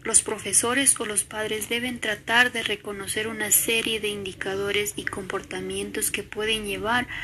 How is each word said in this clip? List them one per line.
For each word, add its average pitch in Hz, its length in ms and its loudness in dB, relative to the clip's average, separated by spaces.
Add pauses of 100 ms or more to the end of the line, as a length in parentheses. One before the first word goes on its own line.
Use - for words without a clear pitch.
los 220 180 6
profesores 240 760 2
o - 60 0
los 208 180 0
padres 214 440 -2
deben 240 300 -2
tratar 233 540 4
de 233 100 -2
reconocer 208 640 -4
una 214 240 -4
serie 226 480 2
de 208 100 -2
indicadores 202 880 -2
y - 80 -6
comportamientos 190 1080 -4
que 208 100 -6
pueden 214 440 -4
llevar 214 420 0 (160)